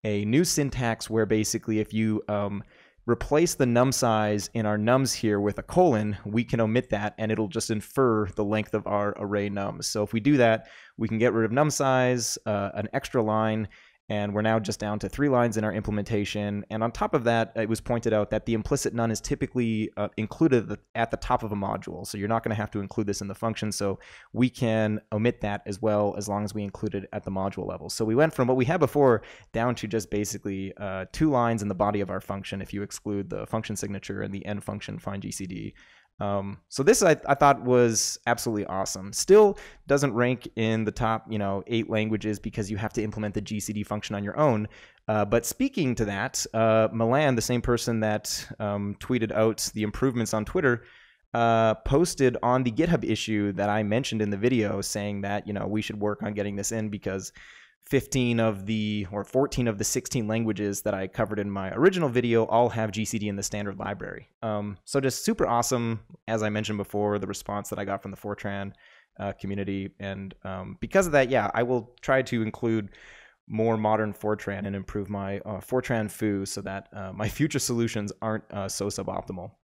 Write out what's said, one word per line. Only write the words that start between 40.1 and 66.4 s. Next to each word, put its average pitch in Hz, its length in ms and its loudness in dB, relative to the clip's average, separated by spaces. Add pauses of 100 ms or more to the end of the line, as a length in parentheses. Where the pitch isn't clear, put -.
rank 123 400 0
in 110 280 2
the 104 80 0
top, 110 380 -2
you 110 80 -4
know, 98 300 -2
eight 113 240 -2
languages 107 480 0
because 104 320 -6
you 107 60 -4
have 107 160 -4
to 110 100 -2
implement 107 320 -4
the 107 60 -2
G 104 180 -6
C - 120 -8
D 104 120 -4
function 107 320 -6
on 101 80 -4
your 101 120 -6
own. 117 320 2 (400)
Uh, 107 180 2
but 117 200 2
speaking 151 480 0
to 113 120 0
that, 101 380 -4 (120)
uh, 110 360 6
Milan, 123 440 4
the 113 80 0
same 123 180 0
person 117 380 0
that, 107 480 -2 (120)
um, 101 400 -2
tweeted 113 320 0
out 110 440 2
the 107 80 -2
improvements 113 500 0
on 107 100 0
Twitter, 127 420 0 (500)
uh, 113 400 4
posted 139 640 2
on 127 220 2
the 123 80 0
GitHub 160 360 2
issue 104 440 0
that 98 180 0
I 107 140 2
mentioned 110 400 0
in 104 80 0
the 101 60 -2
video 107 440 2
saying 101 400 -4
that, 101 240 -4
you 101 80 -6
know, 101 140 -4
we 107 160 0
should 104 180 -6
work 104 220 -2
on 107 100 -4
getting 101 220 -4
this 101 160 -4
in 110 180 -2
because 98 420 -6 (520)
fifteen 120 580 2
of 101 240 0
the, 107 480 -2
or 104 100 -4
fourteen 131 420 0
of 110 120 0
the 107 60 -2
sixteen 120 440 -2
languages 107 540 0
that 107 120 -2
I 95 140 -4
covered 104 320 -2
in 101 100 -2
my 98 220 -4
original 165 380 4
video 117 380 4
all 117 200 4
have 110 240 -2
G 110 140 -2
C 117 120 -6
D 104 120 -2
in 98 80 -4
the 98 60 -6
standard 104 360 -6
library. 101 480 -8 (160)
Um, 104 400 -4
so - 160 -2
just 135 240 -2
super - 240 2
awesome, 117 540 0 (260)
as 110 160 0